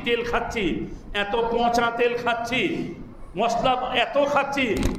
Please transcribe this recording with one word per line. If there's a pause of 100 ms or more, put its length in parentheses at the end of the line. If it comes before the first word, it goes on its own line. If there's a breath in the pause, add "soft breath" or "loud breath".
তেল
খাচ্ছি, (280 loud breath)
এত
পচা
তেল
খাচ্ছি, (420)
মশলা (240)
এত (140)
খাচ্ছি, (220)